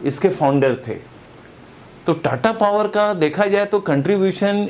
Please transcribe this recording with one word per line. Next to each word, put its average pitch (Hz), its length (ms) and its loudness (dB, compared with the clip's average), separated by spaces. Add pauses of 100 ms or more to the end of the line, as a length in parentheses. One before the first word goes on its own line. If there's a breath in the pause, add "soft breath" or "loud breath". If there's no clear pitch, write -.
इसके 143 240 0
फाउंडर 135 480 2 (120)
थे। 101 60 -6 (1120)
तो 170 60 2
टाटा 156 400 -2
पावर 208 340 0
का 208 280 0
देखा 160 320 0
जाए 202 180 2
तो 202 160 0
कंट्रीब्यूशन 190 880 0